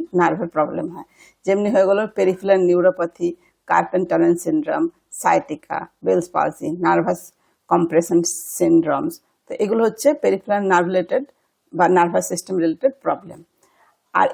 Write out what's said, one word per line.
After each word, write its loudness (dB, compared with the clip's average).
নার্ভের 0
প্রবলেম -2
হয়। -18
যেমনি 0
হয়ে 4
গেল 2
পেরিফেরাল 2
নিউরোপ্যাথি, 0
কার্পেন 0
টানেল 2
সিনড্রোম, -2
sciatica, -2
বেলস 0
পালসি, -2
নার্ভাস 0
কম্প্রেশন 2
সিনড্রোমস। 2
তো -12
এগুলো 0
হচ্ছে -2
পেরিফেরাল 0
নার্ভ 4
রিলেটেড 0
বা 4
নার্ভাস 2
সিস্টেম -6
রিলেটেড 0
প্রবলেম। -6
আর 4